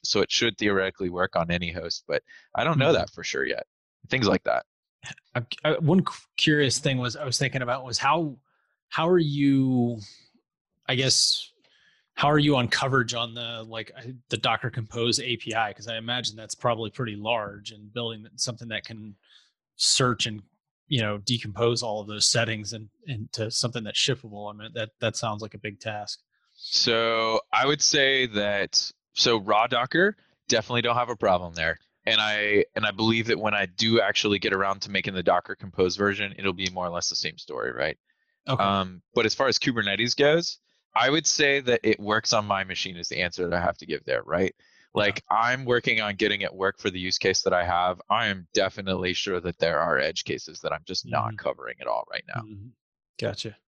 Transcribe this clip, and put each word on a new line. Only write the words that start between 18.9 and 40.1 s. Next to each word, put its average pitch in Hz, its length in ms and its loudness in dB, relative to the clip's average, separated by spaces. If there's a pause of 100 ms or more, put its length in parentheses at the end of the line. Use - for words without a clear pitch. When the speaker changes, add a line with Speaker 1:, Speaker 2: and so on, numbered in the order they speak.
Speaker 2:
search - 500 2
and, 107 160 -8 (460)
you 135 140 2
know, 104 160 -2
decompose 117 640 0
all 107 180 -4
of 101 80 -10
those 104 180 0
settings 113 460 0
and, 107 160 -14 (180)
into 113 440 -6
something 113 340 -2
that's 101 140 -4
shippable. 104 540 -4
I 104 40 -16
mean, 110 180 -16
that, 110 160 -6 (100)
that 110 160 0
sounds 107 240 -4
like 107 140 -12
a 104 40 -16
big 101 200 -10
task. 104 420 -10 (340)
Speaker 1:
So 113 840 2 (120)
I 127 140 4
would 147 140 2
say 135 460 4
that, 104 640 0 (240)
so 117 240 4
raw 104 280 4
Docker, 131 500 2 (320)
definitely 120 340 0
don't 120 140 2
have 123 140 0
a 113 60 -4
problem 90 380 2
there. 82 240 -2 (280)
And 110 140 4
I, 104 440 2 (100)
and 107 120 -2
I 104 40 2
believe 110 360 2
that 104 120 0
when 104 160 -2
I 98 120 0
do 113 340 2
actually 101 380 2
get 101 160 0
around 98 280 0
to 101 80 -10
making 98 240 -2
the 90 80 -4
Docker 90 320 2
Compose 92 420 0
version, 101 420 -2
it'll 95 160 -2
be 92 160 -2
more 90 160 -4
or 87 40 -4
less 87 200 -4
the 82 40 -8
same - 240 -6
story, 62 340 -6
right? 69 240 -2 (520)
Speaker 2:
Okay. 127 140 0
Speaker 1:
Um, 95 400 0 (120)
but 113 120 4
as 107 80 2
far 135 140 2
as 110 100 0
Kubernetes 113 580 0